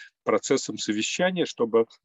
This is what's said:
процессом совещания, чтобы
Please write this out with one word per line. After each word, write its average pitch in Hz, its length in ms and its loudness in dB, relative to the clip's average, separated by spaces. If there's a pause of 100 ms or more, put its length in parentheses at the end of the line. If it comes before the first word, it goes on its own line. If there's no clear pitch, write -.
(240)
процессом 110 540 0
совещания, 165 680 0
чтобы 113 400 2 (180)